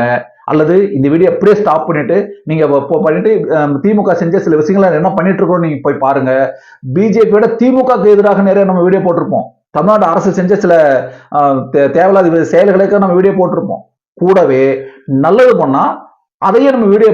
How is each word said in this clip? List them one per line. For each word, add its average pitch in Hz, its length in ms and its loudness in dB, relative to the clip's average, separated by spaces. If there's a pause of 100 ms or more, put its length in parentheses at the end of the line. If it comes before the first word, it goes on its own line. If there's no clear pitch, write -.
(500)
அல்லது 156 240 2 (220)
இந்த 135 160 0
வீடியோ 170 200 2
அப்படியே 196 260 2
ஸ்டாப் - 300 -2
பண்ணிட்டு 156 280 -2 (340)
நீங்க 160 200 0
போ-, 151 340 -2
பண்ணிட்டு, 175 260 0 (260)
அஹ், 147 260 -2
தி 202 140 0
மு 202 100 0
க 185 140 0
செஞ்ச 170 140 -4 (100)
சில 165 160 0
விஷயங்களை 196 280 0 (120)
என்ன 180 180 -2
பண்ணிட்டு 180 220 -2
இருக்கோம் 175 240 0
நீங்க 151 220 -4
போய் 143 180 -4
பாருங்க. 135 280 0 (640)
பி 185 100 2 (100)
ஜே 226 160 2
பியோட 214 180 2 (120)
தி 240 140 2
மு 262 140 2
கக்கு 208 260 2
எதிராக 196 340 2
நிறைய 196 220 2
நம்ம 180 160 0
வீடியோ 185 180 0
போட்டிருப்போம். 160 420 -2 (300)
தமிழ்நாடு 202 360 2
அரசு 190 260 -2
செஞ்ச 185 140 0 (100)
சில, 180 120 2 (640)
அஹ், 139 200 0 (160)
தே-, 139 220 2
தேவையில்லாத 185 380 2
வி-, 165 180 0
செயல்களுக்கு 196 520 2
நம்ம 180 140 0
வீடியோ 185 220 2
போட்டிருப்போம். - 420 -4 (400)
கூடவே 156 420 2 (600)
நல்லது 233 360 4
பண்ணா 143 240 0 (640)
அதையே 254 260 2
நம்ம 226 200 0
வீடியோ 214 200 4